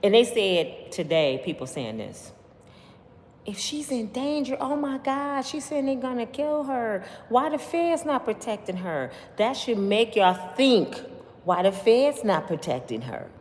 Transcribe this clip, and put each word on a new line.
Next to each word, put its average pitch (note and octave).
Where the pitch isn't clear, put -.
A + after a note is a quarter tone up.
And G3+
they A#3
said F#3+
today, D3+
people D3
saying A#2+
this, -
If G3
she's D4
in A3+
danger, C4+
oh C4+
my C#4+
God, C#4
she's C4+
saying C#4+
they're C4+
gonna B3
kill D4
her. A#3
Why B3
the D4+
feds E4
not C#4+
protecting G#3+
her? D#3
That A#3
should A#3+
make G#3
y'all F#3
think, A#3+
why F3
the G3
feds B3
not F#3+
protecting C3
her? A#2+